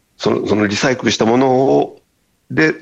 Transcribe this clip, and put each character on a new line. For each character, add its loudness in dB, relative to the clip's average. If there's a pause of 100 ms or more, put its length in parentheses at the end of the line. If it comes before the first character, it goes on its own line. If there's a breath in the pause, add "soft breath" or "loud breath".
(180)
そ -2
の、 -2
そ 0
の 0
リ -2
サ 0
イ -2
ク -8
ル 0
し -4
た 0
も 2
の 2
を、 0 (500)
で 0